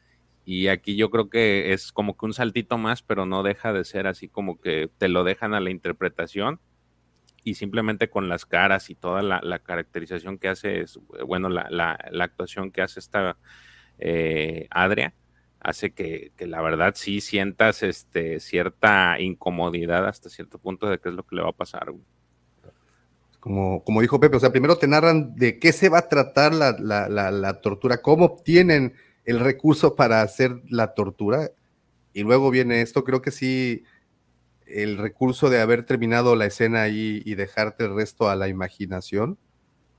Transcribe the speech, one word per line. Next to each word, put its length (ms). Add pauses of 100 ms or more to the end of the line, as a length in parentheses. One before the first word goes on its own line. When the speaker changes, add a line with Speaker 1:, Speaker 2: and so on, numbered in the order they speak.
(440)
Speaker 1:
Y 240
aquí 260
yo 160
creo 200
que 420
es 180
como 260
que 100
un 60
saltito 460
más, 240
pero 240
no 160
deja 300
de 120
ser 220
así 220
como 320
que 280 (100)
te 100
lo 160
dejan 280
a 60
la 120
interpretación. 880 (840)
Y 120
simplemente 540
con 200
las 180
caras 420
y 60
toda 280
la, 200
la 160
caracterización 800
que 100
hace, 340
es, 180 (260)
bueno, 220
la, 220
la, 280 (140)
la 120
actuación 460
que 120
hace 180
esta, 360 (640)
eh, 720
Adria, 420 (460)
hace 340
que, 440
que 100
la 160
verdad 340
sí 240
sientas, 640
este, 560
cierta 800
incomodidad 880
hasta 220
cierto 300
punto 300
de 120
qué 80
es 80
lo 100
que 80
le 80
va 60
a 80
pasar, 340
güey. 140 (1400)
Speaker 2:
Como, 440
como 160
dijo 180
Pepe, 180
o 40
sea, 100
primero 260
te 120
narran 480
de 220
qué 140
se 160
va 100
a 100
tratar 440
la, 260
la, 300
la, 220
la 300
tortura, 420
cómo 220
obtienen 720 (300)
el 160
recurso 540
para 280
hacer 460
la 260
tortura, 560 (640)
y 100
luego 280
viene 320
esto. 220
Creo 180
que 80
sí, 540 (800)
el 320
recurso 520
de 100
haber 240
terminado 500
la 120
escena 360
ahí 420
y 100
dejarte 500
el 100
resto 340
a 80
la 120
imaginación, 880 (600)